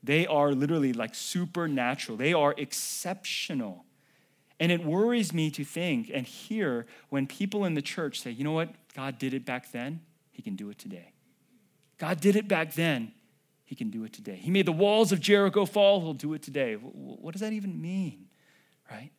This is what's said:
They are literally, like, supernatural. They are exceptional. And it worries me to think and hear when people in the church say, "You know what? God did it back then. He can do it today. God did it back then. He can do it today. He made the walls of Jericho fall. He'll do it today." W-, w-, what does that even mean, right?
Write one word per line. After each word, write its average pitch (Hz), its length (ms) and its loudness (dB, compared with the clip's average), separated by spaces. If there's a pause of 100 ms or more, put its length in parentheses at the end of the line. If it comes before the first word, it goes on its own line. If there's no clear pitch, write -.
They 156 280 2
are 147 240 6
literally, 143 400 2
like, 113 240 -4
supernatural. 147 1000 -2
They 139 160 2
are 147 240 4
exceptional. 139 1300 -6 (760)
And 170 100 4
it 170 140 2
worries 202 480 2
me 160 180 2
to 143 140 -6
think 147 500 -2
and 131 100 -2
hear 135 600 -4 (220)
when 135 180 -2
people 202 380 -2
in 170 100 0
the 143 80 0
church 147 380 -6
say, 123 100 -10
"You 120 140 -6
know 151 80 0
what? 160 200 0 (220)
God 135 240 -8
did 131 160 -2
it 135 100 -4
back 127 280 -6
then. 143 300 -6 (280)
He - 100 -18
can 101 140 -6
do 101 160 -10
it 101 80 -16
today. 87 360 -16 (840)
God 160 220 -2
did 202 160 6
it 214 100 2
back 165 280 0
then. 143 380 0 (520)
He - 100 -14
can 117 160 -4
do 110 140 -6
it 107 80 -12
today. 104 240 -12
He 107 160 -2
made 190 140 4
the 175 60 2
walls 202 380 6
of 190 80 4
Jericho 202 480 4
fall. 202 340 6
He'll 160 140 -2
do 147 180 -6
it 151 100 -8
today." 135 320 -2
W-, 113 180 -12
w-, - 240 -14
what 165 160 -12
does 190 80 -8
that 214 120 -4
even 196 300 -6
mean, 180 460 -4 (600)
right? 117 300 -16